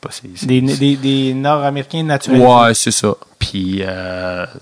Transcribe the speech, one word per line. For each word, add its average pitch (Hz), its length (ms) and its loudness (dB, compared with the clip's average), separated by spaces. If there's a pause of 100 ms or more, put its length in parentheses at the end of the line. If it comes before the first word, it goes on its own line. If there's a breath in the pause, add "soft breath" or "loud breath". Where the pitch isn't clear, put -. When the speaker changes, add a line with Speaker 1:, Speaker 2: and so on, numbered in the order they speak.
Speaker 1:
pas, - 100 -12
c'est, - 120 -16 (120)
c'est, - 120 -8
Speaker 2:
Des, 127 200 4
Speaker 1:
c'est 139 120 -2
Speaker 2:
des, 139 160 2
des 135 400 -2
Nord-Américains 143 680 -2
naturels. 135 380 2
Speaker 1:
Ouais, 123 320 6
c'est - 180 -2
ça. 107 220 0 (240)
Puis, 95 460 -4
euh, 92 600 -8
tu - 160 -16